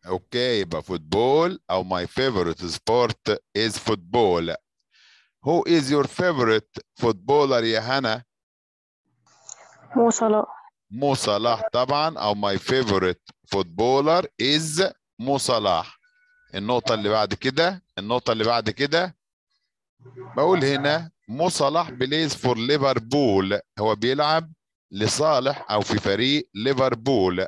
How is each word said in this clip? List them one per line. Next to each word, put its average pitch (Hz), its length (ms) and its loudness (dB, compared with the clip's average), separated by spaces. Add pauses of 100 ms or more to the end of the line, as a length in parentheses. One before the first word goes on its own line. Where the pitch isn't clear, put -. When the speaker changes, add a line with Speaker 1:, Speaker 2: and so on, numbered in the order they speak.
Speaker 1:
اوكي، 117 540 -2
يبقى 82 220 -6
فوتبول 113 760 0 (100)
او 92 140 0
my 90 220 -4
favorite 98 520 -2
sport 110 800 0 (220)
is 110 200 -2
football. 90 760 0 (920)
Who 165 200 2
is 151 240 2
your 143 160 2
favorite 127 760 0 (180)
footballer 120 640 2
يا 110 160 0
هنا؟ 123 440 -2 (1700)
Speaker 2:
مو 233 140 4
صلاح. 214 360 0 (440)
Speaker 1:
مو 135 240 0
صلاح 110 580 -2
طبعًا، 143 460 0
او 104 160 0
my 101 240 -2
favorite 98 760 0 (220)
footballer 131 720 2 (180)
is 156 500 0 (260)
مو 135 200 -2
صلاح. 101 600 0 (560)
النقطة 113 400 -2
اللي 104 140 -2
بعد 104 260 0
كده، 165 480 -2 (160)
النقطة 117 340 -2
اللي 110 120 -2
بعد 113 260 0
كده 151 460 -2 (1200)
بقول 156 280 2
هنا 143 460 0 (180)
مو 143 200 -2
صلاح 156 420 0
plays 135 420 -2
for 123 240 0
ليفربول، 120 1040 2 (180)
هو 107 160 2
بيلعب 147 580 0 (400)
لصالح 131 800 0
او 107 100 2
في 104 180 -2
فريق 123 560 0
ليفربول. 117 920 0